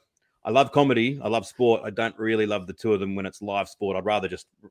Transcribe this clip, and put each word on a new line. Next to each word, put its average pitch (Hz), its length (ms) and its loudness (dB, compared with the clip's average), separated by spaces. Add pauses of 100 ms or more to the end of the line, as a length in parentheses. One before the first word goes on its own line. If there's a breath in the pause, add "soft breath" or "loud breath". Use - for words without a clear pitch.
(440)
I 113 60 -4
love 131 200 4
comedy. 135 520 2
I 107 60 -4
love 110 180 -2
sport. 117 360 2
I 110 60 -8
don't 110 300 -4
really 110 260 0
love 104 220 -2
the 92 80 -12
two 110 180 -2
of 98 80 2
them 98 140 -4
when 98 100 -6
it's - 160 -12
live 101 300 -6
sport. 95 260 -4
I'd 92 80 -6
rather 101 240 -2
just, 87 200 -12 (220)